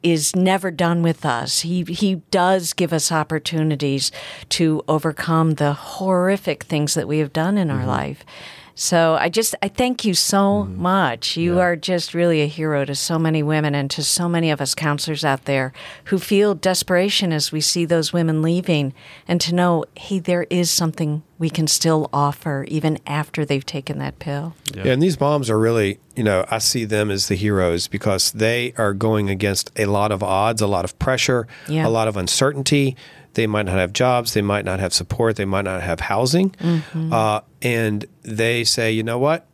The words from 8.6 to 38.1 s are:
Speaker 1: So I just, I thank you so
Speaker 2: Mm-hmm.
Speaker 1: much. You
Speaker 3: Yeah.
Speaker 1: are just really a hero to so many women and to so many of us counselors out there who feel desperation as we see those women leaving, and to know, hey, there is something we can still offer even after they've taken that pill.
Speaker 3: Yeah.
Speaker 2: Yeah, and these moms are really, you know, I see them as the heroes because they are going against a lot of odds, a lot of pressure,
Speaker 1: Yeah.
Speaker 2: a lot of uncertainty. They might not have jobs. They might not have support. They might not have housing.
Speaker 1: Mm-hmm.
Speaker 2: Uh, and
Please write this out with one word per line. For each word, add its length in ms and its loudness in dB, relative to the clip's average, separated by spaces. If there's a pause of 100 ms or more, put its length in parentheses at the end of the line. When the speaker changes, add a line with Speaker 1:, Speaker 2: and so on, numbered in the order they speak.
Speaker 1:
So 400 2
I 120 0
just, 320 0
I 80 -2
thank 340 -2
you 100 2
so 520 2
Speaker 2:
Mm-hmm. 160 -8
Speaker 1:
much. 560 0
You 180 2
Speaker 3:
Yeah. 60 4
Speaker 1:
are 160 2
just 360 -4
really 280 2
a 40 2
hero 380 -2
to 100 -4
so 240 -2
many 240 2
women 320 0
and 180 -2
to 120 -6
so 240 0
many 240 0
of 80 -2
us 160 -2
counselors 480 -2
out 220 0
there 260 0 (340)
who 140 -2
feel 360 2
desperation 760 0
as 220 -2
we 80 -2
see 240 0
those 260 0
women 300 0
leaving, 520 0 (360)
and 120 2
to 140 -2
know, 300 2 (100)
hey, 240 -6
there 300 0
is 200 2
something 540 0 (160)
we 100 0
can 180 0
still 440 2
offer 560 -2
even 400 -2
after 380 -4
they've 200 -2
taken 340 -8
that 200 -8
pill. 360 -8 (180)
Speaker 3:
Yeah. 140 -10
Speaker 2:
Yeah, 40 2
and 100 2
these 200 2
moms 280 0
are 100 2
really, 400 2 (180)
you 80 -2
know, 260 4
I 60 0
see 260 0
them 280 0
as 180 -2
the 60 2
heroes 520 2
because 460 0
they 440 0
are 160 2
going 360 2
against 480 -2
a 80 2
lot 260 2
of 100 -2
odds, 400 2
a 60 2
lot 160 0
of 160 -6
pressure, 480 0 (220)
Speaker 1:
Yeah. 180 0
Speaker 2:
a 20 2
lot 200 2
of 80 -4
uncertainty. 800 0 (380)
They 120 2
might 180 0
not 100 -2
have 160 2
jobs. 420 2
They 80 2
might 220 0
not 160 -2
have 140 -2
support. 420 0
They 80 -4
might 220 0
not 160 -4
have 180 -4
housing. 520 2
Speaker 1:
Mm-hmm. 600 -2
Speaker 2:
Uh, 300 2 (200)
and 440 0 (180)